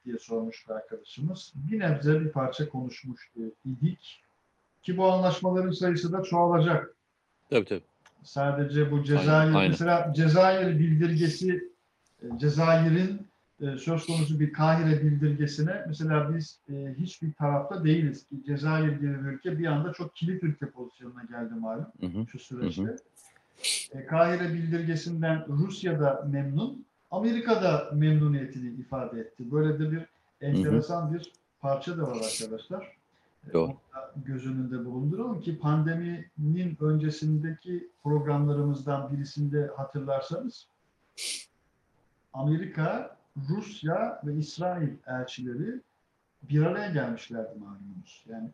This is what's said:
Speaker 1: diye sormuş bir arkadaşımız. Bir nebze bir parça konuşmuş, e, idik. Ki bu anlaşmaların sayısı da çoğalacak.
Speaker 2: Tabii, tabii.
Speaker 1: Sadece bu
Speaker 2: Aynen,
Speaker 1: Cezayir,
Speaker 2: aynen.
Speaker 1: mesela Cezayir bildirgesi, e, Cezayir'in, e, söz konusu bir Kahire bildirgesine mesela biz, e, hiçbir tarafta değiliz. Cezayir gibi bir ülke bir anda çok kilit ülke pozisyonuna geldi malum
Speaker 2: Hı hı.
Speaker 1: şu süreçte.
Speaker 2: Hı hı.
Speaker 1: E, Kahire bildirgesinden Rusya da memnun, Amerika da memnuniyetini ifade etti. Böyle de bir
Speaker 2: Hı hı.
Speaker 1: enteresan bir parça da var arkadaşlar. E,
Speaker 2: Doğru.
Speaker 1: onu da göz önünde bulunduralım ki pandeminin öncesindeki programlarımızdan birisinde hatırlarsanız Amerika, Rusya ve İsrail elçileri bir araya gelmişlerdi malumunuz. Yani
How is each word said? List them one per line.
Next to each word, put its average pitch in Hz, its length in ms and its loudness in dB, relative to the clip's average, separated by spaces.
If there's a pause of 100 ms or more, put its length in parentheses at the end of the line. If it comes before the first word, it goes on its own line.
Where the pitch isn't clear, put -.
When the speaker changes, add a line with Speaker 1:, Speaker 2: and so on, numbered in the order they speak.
Speaker 1:
diye 117 140 -6
sormuş 113 500 -6
bir 110 60 -6
arkadaşımız. 127 800 -8
Bir 165 260 -4
nebze 151 400 2
bir 156 120 -2
parça 135 360 -2
konuşmuş, 127 680 -10
e, 117 40 -8 (300)
idik. 131 520 -4 (600)
Ki 180 140 -4
bu 185 160 4
anlaşmaların 185 600 2
sayısı 175 400 0
da 190 100 -2
çoğalacak. 170 720 4 (540)
Speaker 2:
Tabii, 117 140 4
tabii. 90 180 -4 (440)
Speaker 1:
Sadece 143 640 0
bu 147 40 0
Speaker 2:
Aynen, 143 100 0
Speaker 1:
Cezayir, 151 500 6
Speaker 2:
aynen. 190 160 6
Speaker 1:
mesela 170 460 2
Cezayir 185 640 6
bildirgesi, 165 920 2 (520)
e, 117 160 -8
Cezayir'in, 165 880 4 (340)
e, 139 180 -4
söz 160 280 -2
konusu 156 340 0
bir 147 120 2
Kahire 156 500 4
bildirgesine 151 840 2
mesela 151 460 0
biz, 160 240 -6 (100)
e, 139 300 -8
hiçbir 160 340 -6
tarafta 147 520 -2
değiliz. 156 420 2 (200)
Cezayir 151 460 0
gibi 139 320 -2
bir 139 40 -4
ülke 151 300 -4
bir 165 80 -2
anda 156 260 0
çok - 240 -10
kilit 185 260 -2
ülke 147 280 -2
pozisyonuna 123 520 -16
geldi 113 320 -8
malum 113 320 -6 (140)
Speaker 2:
Hı 90 60 -6
hı. 98 260 -4
Speaker 1:
şu 143 60 -12
süreçte. 113 440 -6
Speaker 2:
Hı - 40 -2
hı. 233 100 -6 (1040)
Speaker 1:
E, 131 80 -12
Kahire 170 480 2
bildirgesinden 160 920 -2
Rusya 160 520 0
da 143 300 2
memnun, 139 540 -2 (260)
Amerika 226 520 0
da 160 320 2
memnuniyetini 143 840 2
ifade 120 400 -8
etti. 120 320 -12
Böyle 151 260 2
de 156 140 -2
bir 165 60 -2
Speaker 2:
Hı 160 40 -8 (380)
hı. 139 60 -8
Speaker 1:
enteresan 170 680 2
bir - 180 -8 (280)
parça 139 380 -2
da 160 40 -4
var 127 140 -4
arkadaşlar. 110 800 -8 (540)
E, - 20 -16
Speaker 2:
Doğru. 82 120 2
Speaker 1:
onu 135 120 -6 (180)
da - 200 -12 (120)
göz 131 200 -8
önünde 127 380 -6
bulunduralım 160 560 -4
ki 156 180 -6
pandeminin 160 1200 -2
öncesindeki 156 1080 -2 (140)
programlarımızdan 143 1120 0
birisinde 143 640 -2
hatırlarsanız 139 880 -6 (1700)
Amerika, 160 840 -2 (320)
Rusya 156 760 -2
ve 147 100 -4
İsrail 160 540 -2 (180)
elçileri 127 720 -6 (640)
bir 143 200 2
araya 196 280 0
gelmişlerdi 117 680 -6
malumunuz. 101 720 -16
Yani 113 260 -10